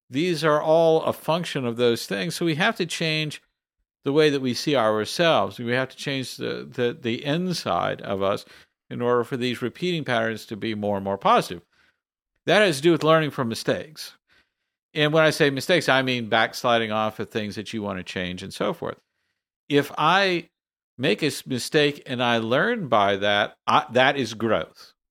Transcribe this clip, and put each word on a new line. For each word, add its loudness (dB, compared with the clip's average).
These -2
are 2
all 4
a 0
function -4
of -4
those 2
things. -6
So -4
we 0
have 0
to -2
change -4
the -2
way 6
that 0
we -2
see -2
ourselves. 2
We -4
have -2
to -20
change -8
the, -8
the, -2
the -4
inside -2
of -4
us -2
in -8
order 2
for -8
these -4
repeating -4
patterns -2
to -10
be -6
more -2
and -4
more -4
positive. 0
That 4
has 2
to -8
do 6
with 0
learning 4
from -4
mistakes. -6
And 2
when 4
I 4
say 2
mistakes, 0
I 4
mean -4
backsliding 0
off -2
of -8
things -6
that -10
you -6
want -6
to -10
change -8
and -14
so -2
forth. -8
If 2
I 2
make -2
a 0
s-, -6
mistake 0
and -4
I 2
learn -2
by 4
that, 0
I, 8
that 6
is -2
growth. -2